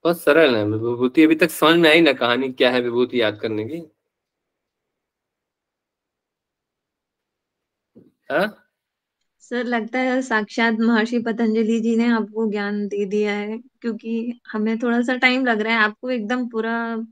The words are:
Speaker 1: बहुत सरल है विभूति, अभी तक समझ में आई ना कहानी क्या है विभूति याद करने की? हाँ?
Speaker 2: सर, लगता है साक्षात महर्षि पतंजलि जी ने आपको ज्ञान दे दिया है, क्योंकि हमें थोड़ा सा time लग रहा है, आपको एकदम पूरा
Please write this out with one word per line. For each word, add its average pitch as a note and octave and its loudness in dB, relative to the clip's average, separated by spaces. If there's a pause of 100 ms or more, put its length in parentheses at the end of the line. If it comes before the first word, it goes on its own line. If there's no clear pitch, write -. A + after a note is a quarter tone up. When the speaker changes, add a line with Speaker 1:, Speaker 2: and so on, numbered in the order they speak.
Speaker 1:
बहुत E3+ 0
सरल C3 4
है G#2+ 0
विभूति, A#2+ 0
अभी D#3+ 4
तक E3 2
समझ E3 2
में D#3+ 6
आई E3 6
ना C#3+ 4
कहानी B2+ -2
क्या B2+ 2
है B2+ 0
विभूति B2 -2
याद G#2+ -2
करने A2 -6
की? D#3+ -12 (4000)
हाँ? G3 -2 (760)
Speaker 2:
सर, A#3+ -6
लगता A#3 -4
है B3+ 0
साक्षात A3+ -2
महर्षि A3+ 2
पतंजलि A3+ 0
जी A3+ 0
ने A#3 2
आपको G#3+ -2
ज्ञान G#3 -4
दे G3+ -4
दिया G#3 -2
है, G#3 -6
क्योंकि A#3 -8 (100)
हमें A3 -2
थोड़ा A#3+ 0
सा B3+ -2
time B3+ 0
लग A3 0
रहा A3+ -2
है, A3+ 0
आपको G#3+ -2
एकदम B3 -4
पूरा A3+ -4 (160)